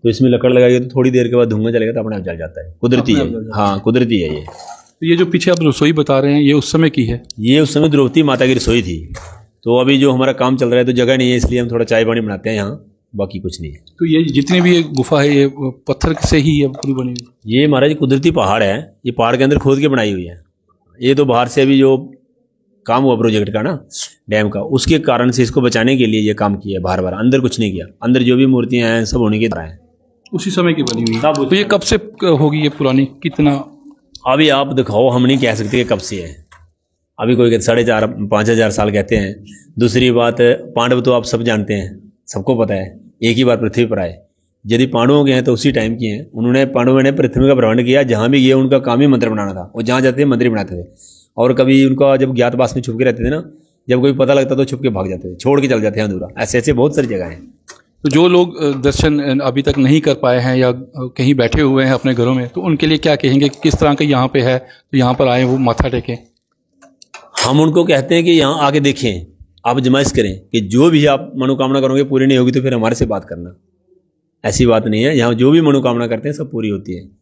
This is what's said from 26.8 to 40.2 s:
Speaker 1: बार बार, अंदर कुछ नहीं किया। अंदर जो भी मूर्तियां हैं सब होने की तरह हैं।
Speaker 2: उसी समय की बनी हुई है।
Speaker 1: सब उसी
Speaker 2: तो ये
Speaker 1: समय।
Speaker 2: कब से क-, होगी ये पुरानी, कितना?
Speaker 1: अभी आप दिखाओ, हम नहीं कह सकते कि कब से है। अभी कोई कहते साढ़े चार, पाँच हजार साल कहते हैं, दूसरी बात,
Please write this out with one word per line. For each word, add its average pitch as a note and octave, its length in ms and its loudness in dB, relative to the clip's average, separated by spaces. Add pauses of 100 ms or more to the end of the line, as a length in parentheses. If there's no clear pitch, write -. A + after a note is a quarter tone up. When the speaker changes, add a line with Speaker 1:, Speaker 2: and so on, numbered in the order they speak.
Speaker 1:
बार F#2 200 -2
बार, F2+ 140 -4
अंदर B2 260 2
कुछ A#2+ 200 -4
नहीं G#2 120 -2
किया। E2+ 140 -10 (160)
अंदर B2 200 2
जो B2 140 2
भी C3+ 100 4
मूर्तियां B2 440 0
हैं A2+ 140 0
सब A#2 140 -4
होने G#2+ 200 0
की A2+ 100 0
तरह E2+ 140 -6
हैं। D#2+ 160 -16 (560)
Speaker 2:
उसी F#3 160 -6
समय F3 220 0
की D3+ 100 -4
बनी A#2 200 -4
हुई A2+ 120 -2
है। A2+ 60 -4
Speaker 1:
सब D3+ 80 0
उसी C#3+ 180 -2
Speaker 2:
तो F3+ 100 0
ये G3+ 60 0
Speaker 1:
समय। G3 100 -4
Speaker 2:
कब G3 80 0
से G#3+ 180 -2
क-, F3+ 420 -2
होगी D3+ 180 0
ये D3+ 100 0
पुरानी, C3+ 360 0
कितना? C#3+ 600 -2 (640)
Speaker 1:
अभी D3 200 2
आप C#3 180 2
दिखाओ, B2 420 0
हम B2 180 2
नहीं C3+ 120 2
कह A#2+ 160 0
सकते G#2+ 220 -4
कि B2 80 2
कब G#2+ 140 -2
से G2+ 180 -10
है। E2 300 -14 (760)
अभी A#2 160 0
कोई A#2+ 140 4
कहते A2 120 0
साढ़े A#2 220 0
चार, A2 220 0
पाँच G#2 420 -2
हजार A2+ 220 2
साल G#2 200 -2
कहते G#2 260 -2
हैं, G2+ 280 -6 (340)
दूसरी B2 320 2
बात, A#2 300 0